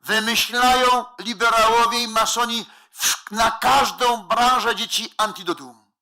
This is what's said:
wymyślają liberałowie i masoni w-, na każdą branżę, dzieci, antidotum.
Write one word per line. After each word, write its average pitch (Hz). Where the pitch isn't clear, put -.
wymyślają 247
liberałowie 226
i 233
masoni 226
w-, -
na 226
każdą 247
branżę, 226
dzieci, 220
antidotum. 175